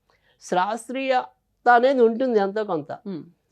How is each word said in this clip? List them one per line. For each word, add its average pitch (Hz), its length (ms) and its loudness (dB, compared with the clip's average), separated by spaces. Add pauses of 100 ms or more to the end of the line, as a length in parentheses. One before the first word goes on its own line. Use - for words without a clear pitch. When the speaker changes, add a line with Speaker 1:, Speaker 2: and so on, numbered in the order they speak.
(420)
Speaker 1:
శాస్త్రీయత 240 1300 -4
అనేది 247 340 4
ఉంటుంది 233 360 2
ఎంతో 202 260 -2
కొంత. 165 280 -6
Speaker 2:
మ్మ్. 170 320 -12 (280)